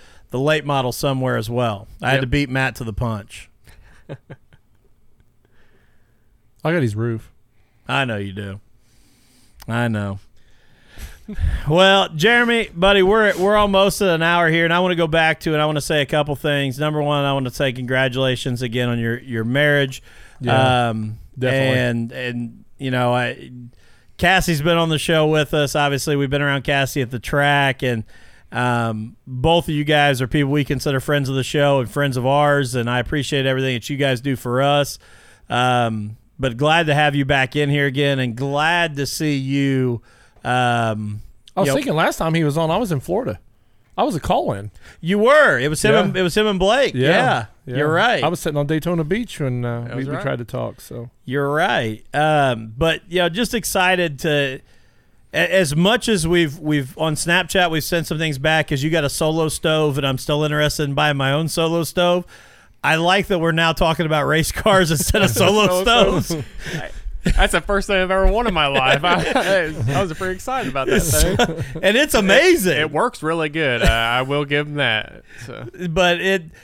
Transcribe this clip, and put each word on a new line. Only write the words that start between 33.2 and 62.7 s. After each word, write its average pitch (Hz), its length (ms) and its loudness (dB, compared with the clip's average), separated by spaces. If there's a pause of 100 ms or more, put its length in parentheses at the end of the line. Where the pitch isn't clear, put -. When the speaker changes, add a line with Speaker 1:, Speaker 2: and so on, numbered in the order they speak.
Speaker 1:
everything 131 280 0
that 117 140 -8
you 147 80 -6
guys 131 240 0
do 135 140 -2
for 123 260 -2
us. 143 380 2 (500)
Um, 117 680 0 (220)
but 131 180 -4
glad 156 300 2
to 147 80 2
have 147 200 2
you 143 100 0
back 135 320 0
in 147 140 0
here 143 160 2
again, 139 320 0
and 123 180 -4
glad 147 600 0
to 139 100 -4
see 147 300 -2
you, 131 640 0 (420)
um, 113 800 -2 (340)
Speaker 3:
I 185 40 0
was 196 80 2
Speaker 1:
you 135 40 2
know - 40 2
Speaker 3:
thinking 254 180 -2
last 190 220 0
time 160 180 -2
he 165 80 2
was 147 160 0
on, 160 120 0
I 170 80 0
was 226 120 -2
in 147 80 -2
Florida. 170 400 -4 (580)
I 190 60 0
was 247 140 0
a - 40 -6
call-in. 156 520 -4 (280)
Speaker 1:
You 180 200 0
were. 247 380 6
It 131 100 0
was 156 160 -2
him 214 80 4
Speaker 3:
Yeah. - 120 6
Speaker 1:
and, 196 120 -2
it 185 60 2
was 175 140 0
him 214 120 4
and 196 100 0
Blake. 208 360 2
Speaker 3:
Yeah. 127 160 2
Speaker 1:
Yeah. 190 360 2 (200)
Speaker 3:
Yeah. 127 100 -6
Speaker 1:
You're 151 160 0
right. 185 320 2
Speaker 3:
I 156 40 2
was 175 120 -4
sitting 151 160 -4
on 143 100 0
Daytona 160 380 -2
Beach 202 340 -6
when, 123 260 -4
uh, 120 180 -6
Speaker 2:
That 120 100 -10
Speaker 3:
we, 120 60 -8
Speaker 2:
was 131 100 -6
Speaker 3:
we 143 80 -6
Speaker 2:
right. - 60 -8
Speaker 3:
tried 135 160 -4
to 120 60 -10
talk. 120 360 -8
So 120 300 -14 (140)
Speaker 1:
You're 139 240 -2
right. 147 540 -2 (100)
Um, 139 640 0
but, 156 320 0
you 175 120 -2
know, 175 80 2
just 208 260 -4
excited 180 640 0
to, 143 400 -2 (720)
a-, 175 220 -2
as 156 220 2
much 196 320 2
as 180 180 2
we've, 165 320 2
we've 151 400 -2
on 160 160 0
Snapchat, 175 560 0
we've 160 140 -2
sent 170 240 -2
some 156 100 -4
things 156 200 -4
back 156 280 0
'cause 139 160 -2
you 156 80 0
got 160 140 0
a 139 60 -2
solo 160 380 0
stove, 156 500 0
and 151 80 -2
I'm 131 120 -2
still 147 240 -2
interested 151 420 0
in 139 100 -4
buying 147 240 0
my 135 140 0
own 160 160 0
solo 165 360 0
stove. 175 400 0 (580)